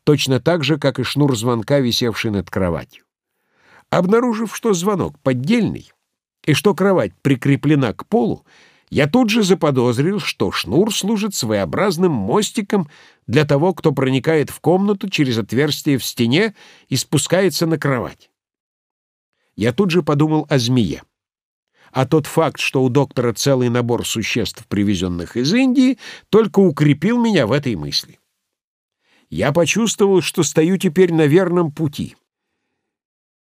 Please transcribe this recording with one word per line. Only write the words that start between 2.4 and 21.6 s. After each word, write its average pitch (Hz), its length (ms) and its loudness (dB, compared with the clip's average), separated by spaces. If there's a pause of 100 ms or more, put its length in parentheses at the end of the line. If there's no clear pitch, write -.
кроватью. 85 560 -4 (840)
Обнаружив, 220 680 0
что 226 160 0
звонок 170 460 -2
поддельный 135 720 -2 (540)
и 151 80 2
что 202 200 2
кровать 180 460 0
прикреплена 139 720 2
к - 140 -14
полу, 226 400 -2 (420)
я 143 180 0
тут 240 220 2
же 220 140 0
заподозрил, 147 760 2
что 101 320 -4
шнур 135 440 -2
служит 202 400 -2
своеобразным 151 800 -2
мостиком 180 760 -2 (380)
для 147 180 2
того, 147 300 0
кто 160 180 0
проникает 135 560 0
в - 120 -16
комнату 196 500 0
через 127 260 0
отверстие 135 640 -2
в - 60 -10
стене 156 500 0 (340)
и 135 80 -4
спускается 170 720 -2
на 160 120 -2
кровать. 127 520 -6 (1300)
Я 120 140 0
тут 196 160 2
же 170 120 2
подумал 151 460 0
о 143 100 2
змее. 117 440 0 (880)